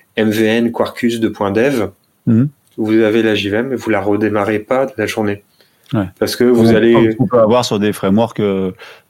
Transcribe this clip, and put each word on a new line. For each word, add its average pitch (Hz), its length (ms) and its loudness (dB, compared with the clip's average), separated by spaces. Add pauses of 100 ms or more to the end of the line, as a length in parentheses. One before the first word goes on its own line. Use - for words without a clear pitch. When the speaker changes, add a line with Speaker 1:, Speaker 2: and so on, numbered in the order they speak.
(140)
Speaker 1:
M 110 160 0
V 110 160 0
N 117 240 0
Quarkus 117 480 -4
deux 110 140 -2
point 101 180 -4
dev, 113 380 0 (400)
Speaker 2:
Mhm. 120 200 2 (280)
Speaker 1:
vous 110 160 -2
avez 110 320 2
la 110 100 2
J 101 140 -4
V 98 80 -2
M, 131 160 -4
et 120 40 -4
vous 113 140 -6
la 101 100 0
redémarrez 104 600 -2
pas 131 260 -2
de 131 100 -10
la 107 100 -2
journée. 101 360 -4 (520)
Speaker 2:
Ouais. 101 120 0 (120)
Speaker 1:
Parce - 180 -4
que 120 80 0
vous 120 180 4
Speaker 2:
Comme 113 100 4
on, - 20 4
Speaker 1:
allez 113 200 4
Speaker 2:
comme 113 240 2
on 117 80 0
peut 120 140 0
avoir 117 260 2
sur 110 120 -2
des 104 140 0
frameworks, 107 480 0
euh, 95 300 -2 (400)